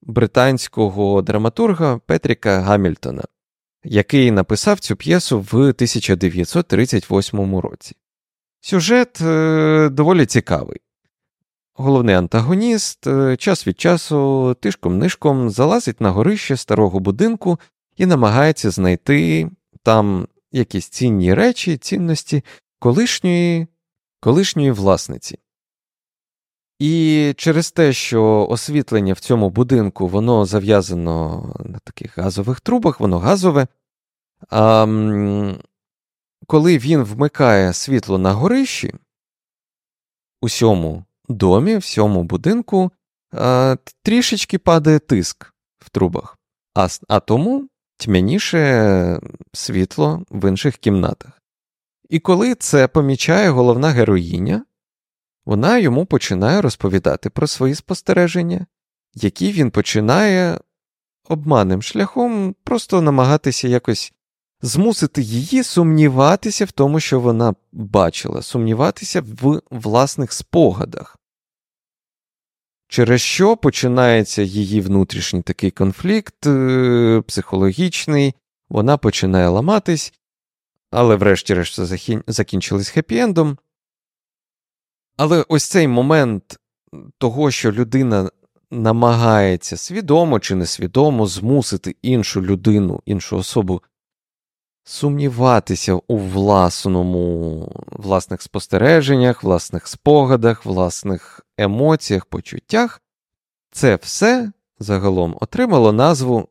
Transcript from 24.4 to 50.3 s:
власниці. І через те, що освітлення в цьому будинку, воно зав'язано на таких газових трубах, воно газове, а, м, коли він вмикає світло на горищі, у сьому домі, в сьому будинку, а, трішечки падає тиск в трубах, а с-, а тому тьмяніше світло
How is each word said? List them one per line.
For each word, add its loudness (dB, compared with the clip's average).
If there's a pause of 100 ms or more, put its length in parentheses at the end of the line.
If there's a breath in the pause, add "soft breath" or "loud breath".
власниці. -2 (1400)
І 0
через 0
те, 2
що 2
освітлення -2
в -6
цьому 0
будинку, 0
воно 2
зав'язано -2 (220)
на -16
таких -18
газових -4
трубах, -2
воно 0
газове, 0 (840)
а, 4
м, -2 (920)
коли 4
він 0
вмикає 0
світло -2
на 2
горищі, -2 (1500)
у -4
сьому 0 (240)
домі, 2
в -6
сьому 0
будинку, -2 (420)
а, 2 (260)
трішечки 0
падає 4
тиск -4 (240)
в -20
трубах, -4 (360)
а 0
с-, -12
а 2
тому -2 (280)
тьмяніше 0 (320)
світло -4